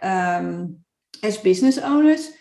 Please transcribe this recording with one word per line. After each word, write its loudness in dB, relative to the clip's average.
um, -4
as -4
business 2
owners, 2